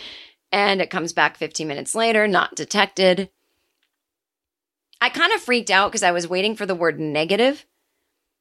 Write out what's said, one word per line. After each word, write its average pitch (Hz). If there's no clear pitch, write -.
And 196
it 160
comes 165
back 156
fifteen 160
minutes 143
later, 220
not 175
detected. 190
I 247
kind 339
of 415
freaked 240
out 196
'cause 214
I 185
was 175
waiting 190
for 202
the 190
word 165
negative. 170